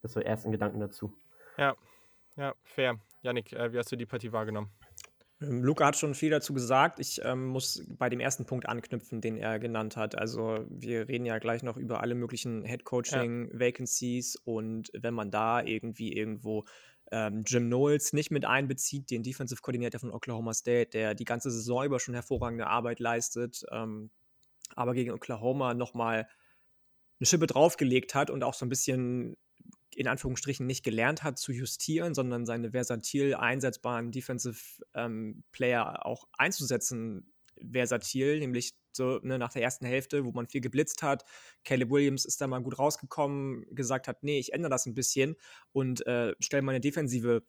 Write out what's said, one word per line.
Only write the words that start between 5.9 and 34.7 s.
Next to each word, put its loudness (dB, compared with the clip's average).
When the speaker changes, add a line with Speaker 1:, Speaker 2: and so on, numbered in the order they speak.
Speaker 3:
schon 0
viel 2
dazu 2
gesagt. 4
Ich, -6
ähm, 0
muss -4
bei 0
dem 0
ersten -2
Punkt -4
anknüpfen, -6
den -2
er -2
genannt -2
hat. -2
Also -2
wir -4
reden -2
ja 0
gleich 0
noch -4
über -4
alle 0
möglichen -4
Headcoaching-Vacancies. -2
Speaker 2:
Ja. -6
Speaker 3:
Und -4
wenn -2
man -2
da 2
irgendwie -4
irgendwo, -2
ähm, -2
Jim 4
Knowles 4
nicht 0
mit 2
einbezieht, 2
den 0
Defensive -6
Coordinator -2
von -6
Oklahoma -4
State, 4
der 2
die -6
ganze -2
Saison 0
über 2
schon -4
hervorragende -2
Arbeit 2
leistet, -2
ähm, -6
aber 0
gegen 0
Oklahoma 0
nochmal 0
eine 2
Schippe 6
draufgelegt 6
hat 2
und -2
auch 0
so -6
ein -2
bisschen 0
in 0
Anführungsstrichen -2
nicht -4
gelernt 2
hat -4
zu -6
justieren, -2
sondern 0
seine -2
versatil 0
einsetzbaren 0
Defensive, -6